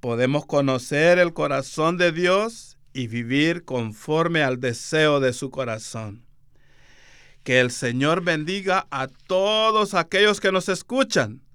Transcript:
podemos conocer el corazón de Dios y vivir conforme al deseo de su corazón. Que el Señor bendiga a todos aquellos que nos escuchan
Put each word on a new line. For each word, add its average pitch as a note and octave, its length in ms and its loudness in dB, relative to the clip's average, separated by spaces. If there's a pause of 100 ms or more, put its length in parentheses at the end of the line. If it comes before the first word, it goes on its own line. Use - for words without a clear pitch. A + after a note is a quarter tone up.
podemos B2+ 460 0
conocer C#3+ 720 2
el F3 140 4
corazón D3+ 640 -2
de F3 160 2
Dios F#3+ 640 -2 (140)
y B2+ 160 -6
vivir C#3 580 -2
conforme D3+ 760 -2
al C3 160 0
deseo C#3+ 640 2
de B2+ 140 2
su - 160 -8
corazón. A2+ 760 -10 (1200)
Que B2+ 160 4
el B2 100 4
Señor C3+ 540 0
bendiga F3+ 680 -2
a C3+ 160 -4
todos G#3 880 0
aquellos G3 460 2
que G3 100 2
nos F#3 200 -2
escuchan F3+ 720 -2 (120)